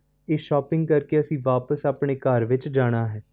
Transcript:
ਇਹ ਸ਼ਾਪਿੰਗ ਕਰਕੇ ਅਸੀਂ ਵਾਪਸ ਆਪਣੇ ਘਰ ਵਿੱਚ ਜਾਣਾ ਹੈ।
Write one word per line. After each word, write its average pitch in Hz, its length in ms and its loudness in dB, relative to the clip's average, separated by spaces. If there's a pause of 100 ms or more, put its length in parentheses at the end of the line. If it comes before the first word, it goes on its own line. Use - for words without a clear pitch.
(300)
ਇਹ 156 80 2
ਸ਼ਾਪਿੰਗ 156 500 0
ਕਰਕੇ 151 320 2
ਅਸੀਂ 147 240 -2
ਵਾਪਸ 127 420 0
ਆਪਣੇ 139 300 -2
ਘਰ 127 300 0
ਵਿੱਚ 131 240 0
ਜਾਣਾ 120 380 0
ਹੈ। 107 260 -8